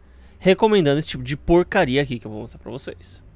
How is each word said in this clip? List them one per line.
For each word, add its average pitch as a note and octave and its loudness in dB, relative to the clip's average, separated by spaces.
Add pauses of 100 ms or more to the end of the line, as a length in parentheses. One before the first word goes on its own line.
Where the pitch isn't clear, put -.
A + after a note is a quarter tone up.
(380)
recomendando F3+ 4
esse C#3+ -6
tipo C3 -10
de C3+ -8
porcaria E3+ 2
aqui C3 -6
que A2 -16
eu G#2+ -14
vou G#2+ -12
mostrar - -16
pra - -16
vocês. - -16 (120)